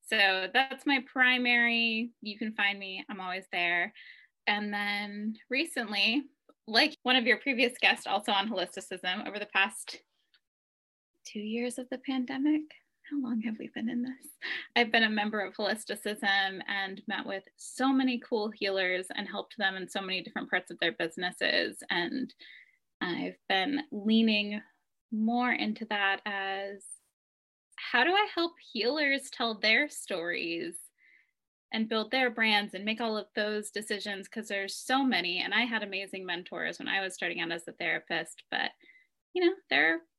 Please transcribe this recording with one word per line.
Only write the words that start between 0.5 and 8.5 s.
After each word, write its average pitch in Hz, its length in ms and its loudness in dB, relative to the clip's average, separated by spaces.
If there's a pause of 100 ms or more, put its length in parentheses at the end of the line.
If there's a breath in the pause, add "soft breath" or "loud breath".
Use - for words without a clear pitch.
that's 262 340 2
my 277 140 4 (120)
primary. 240 1000 4 (100)
You 208 160 -8
can 214 160 -4
find 202 240 0
me. 190 300 -10
I'm 196 120 -8
always 185 320 -6
there. 175 400 2 (540 loud breath)
And 208 260 0
then 208 640 -4 (120)
recently, 240 760 0 (420)
like 277 360 4
one 254 140 4
of 233 100 4
your 214 120 6
previous 240 400 0
guests, 208 280 2
also 214 260 0
on 196 160 2
holisticism, 185 760 -4